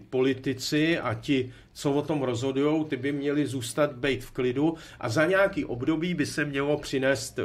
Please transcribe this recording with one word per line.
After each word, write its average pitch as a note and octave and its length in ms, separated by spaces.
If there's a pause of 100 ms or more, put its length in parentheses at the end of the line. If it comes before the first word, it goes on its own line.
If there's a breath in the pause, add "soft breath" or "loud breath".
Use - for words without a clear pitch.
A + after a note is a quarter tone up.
politici C3+ 920
a A#2 140
ti, B2 380 (220 loud breath)
co C#3+ 200
o C#3+ 80
tom D3 200
rozhodujou, C3+ 640
ty D3 140
by C3+ 140
měli C#3+ 360
zůstat C3+ 460
bejt B2+ 300
v - 80
klidu C#3 440 (240 loud breath)
a B2 100
za D#3 160
nějaký F#3+ 400
období D#3+ 480
by D3 120
se D3+ 200
mělo C#3+ 320
přinést C3+ 680